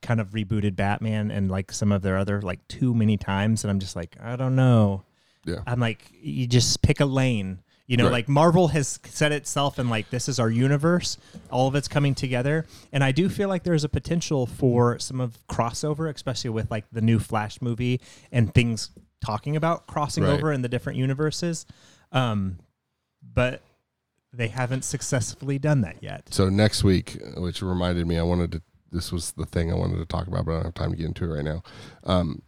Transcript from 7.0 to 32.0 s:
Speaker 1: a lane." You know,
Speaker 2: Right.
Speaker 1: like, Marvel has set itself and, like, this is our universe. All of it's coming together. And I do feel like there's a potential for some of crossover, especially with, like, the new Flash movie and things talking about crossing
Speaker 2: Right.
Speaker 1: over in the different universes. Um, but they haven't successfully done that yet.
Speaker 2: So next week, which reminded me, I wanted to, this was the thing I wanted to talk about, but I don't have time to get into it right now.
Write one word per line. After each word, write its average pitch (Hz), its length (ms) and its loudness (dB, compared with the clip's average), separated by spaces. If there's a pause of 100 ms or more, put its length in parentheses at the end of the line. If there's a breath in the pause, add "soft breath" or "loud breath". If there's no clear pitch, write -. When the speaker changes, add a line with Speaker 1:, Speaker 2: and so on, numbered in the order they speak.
Speaker 1:
a 143 60 4
lane." 120 540 0 (260)
You 123 120 2
know, 110 60 6
Speaker 2:
Right. 90 80 4
Speaker 1:
like, 120 180 -2
Marvel 165 380 6
has 147 360 0
set - 260 0
itself 143 480 -2
and, 123 120 0
like, 110 180 -2
this 123 180 -4
is 127 140 -2
our 113 80 4
universe. 143 680 2 (320 loud breath)
All 127 180 2
of 135 60 -2
it's 143 120 0
coming 143 280 2
together. 139 500 -2 (300 loud breath)
And 139 100 2
I 135 80 2
do 170 160 2
feel 196 220 -2
like 185 120 -4
there's 160 220 0
a 147 60 -2
potential 156 560 -2
for 120 520 2
some 131 220 -8
of 120 160 -6 (120)
crossover, 160 600 -4
especially 131 380 -8
with, 110 220 -4
like, 110 220 -8
the 113 100 -4
new 113 160 6
Flash 107 420 -4
movie 123 400 -2 (320 loud breath)
and 113 220 2
things 117 340 2 (340)
talking 113 320 -6
about 165 320 -2
crossing 151 380 -2
Speaker 2:
Right. 143 80 4
Speaker 1:
over 147 180 0
in 135 120 -2
the 123 80 -2
different 123 280 -4
universes. 151 680 -2 (440 soft breath)
Um, 104 460 0 (680)
but 123 380 -2 (720)
they 120 160 -2
haven't 127 380 -4
successfully 139 720 -4
done 143 240 2
that 82 200 0
yet. - 300 -12
Speaker 2:
So 95 160 4
next 104 360 4
week, 92 340 4 (180)
which 87 240 -4
reminded 90 460 0
me, 85 120 0
I 82 40 2
wanted 87 300 2
to, 80 100 -8 (300)
this 85 200 -6
was 85 200 -6
the 80 120 -6
thing 82 260 0
I 87 40 0
wanted 90 240 -2
to 82 80 -6
talk 82 200 -4
about, 90 200 -4
but 82 60 -2
I - 20 -2
don't 82 100 -2
have 85 100 -8
time 90 180 -4
to 92 40 -6
get 82 80 -6
into 85 220 -6
it 80 100 -4
right 71 80 -4
now. 78 180 -4 (420 loud breath)